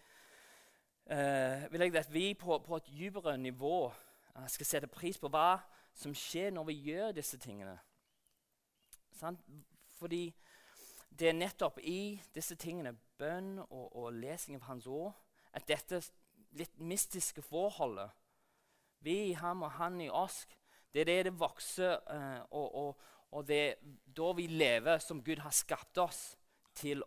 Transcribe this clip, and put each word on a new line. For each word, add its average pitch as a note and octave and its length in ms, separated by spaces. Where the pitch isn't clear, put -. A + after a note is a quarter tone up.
eh, C#3 640
vil F3 160
jeg E3+ 80
at D3+ 160
vi F#3+ 260
på, E3+ 200
på E3 180
et D#3+ 160
dypere E3+ 460
nivå, C3 540
eh, C3 120
skal - 200
sette C#3+ 200
pris F3+ 320
på D3+ 120
hva E3+ 260
som C#3+ 200
skjer F#3+ 360
når D#3+ 160
vi D3+ 100
gjør G3 280
disse C3+ 240
tingene. G2 380
Sant? E3+ 240
Fordi E3+ 280
det E3 200
er E3 80
nettopp F3 480
i G3 360
disse E3 220
tingene, D#3+ 380
bønn F#3 460
og, B2+ 300
og A#2+ 200
lesing C#3 400
av A#2+ 140
hans B2 180
ord, D#3+ 240
at - 160
dette E3+ 320
s-, - 120
litt E3 240
mystiske E3+ 640
forholdet, C#3+ 680
vi D#3 120
i - 60
ham F3 300
og C3+ 120
han F3 220
i D#3 80
oss, F3 380
det D3 100
er D#3+ 60
det F3+ 180
det F#3 140
vokser, F3+ 580
eh, C#3 380
og, C#3+ 240
og, C#3+ 260
og D3 160
det D3 120
er - 80
da E3 200
vi F3 100
lever D#3 540
som D#3 240
Gud D3+ 180
har D3 140
skapt - 420
oss F3 220
til C#3+ 300